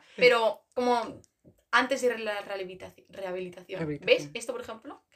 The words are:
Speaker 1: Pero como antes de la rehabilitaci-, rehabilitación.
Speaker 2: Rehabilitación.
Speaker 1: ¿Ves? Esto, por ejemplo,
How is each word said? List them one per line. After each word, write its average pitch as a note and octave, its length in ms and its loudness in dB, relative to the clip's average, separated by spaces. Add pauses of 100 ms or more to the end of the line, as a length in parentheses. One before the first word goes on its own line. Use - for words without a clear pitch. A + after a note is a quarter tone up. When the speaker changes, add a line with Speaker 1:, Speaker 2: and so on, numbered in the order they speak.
(160)
Speaker 1:
Pero A#3 480 6 (100)
como B3 460 0 (520)
antes B3+ 300 2
de A#3+ 180 2
la G#3 260 -4
rehabilitaci-, F#3+ 640 -10
rehabilitación. F#3 680 -10
Speaker 2:
Rehabilitación. D3+ 260 -6
Speaker 1:
¿Ves? D3+ 280 0
Esto, A#3 200 -8
por A#3 80 -10
ejemplo, A#3 420 -16 (120)